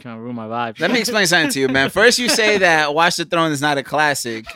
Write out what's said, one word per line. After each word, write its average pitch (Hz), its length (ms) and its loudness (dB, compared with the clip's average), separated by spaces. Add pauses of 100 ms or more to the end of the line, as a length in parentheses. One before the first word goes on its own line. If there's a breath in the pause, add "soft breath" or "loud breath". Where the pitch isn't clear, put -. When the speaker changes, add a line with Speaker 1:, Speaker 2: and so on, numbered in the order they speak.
Speaker 1:
trying 117 160 -16
to 113 60 -14
ruin 120 140 -10
my 110 100 -10
vibe. 117 340 -6
Speaker 2:
Let 175 100 0
me 247 100 0
explain 220 260 0
something 160 240 2
to 139 100 -2
you, 131 80 2
man. 135 220 0
First, 233 280 4
you 240 120 0
say 208 280 2
Speaker 1:
<laughs> - 0 -
Speaker 2:
that 156 360 2
Watch 170 220 2
the 165 100 -6
Throne 165 260 0
is 139 80 -4
not 147 160 0
a 135 60 -2
classic, 131 720 -2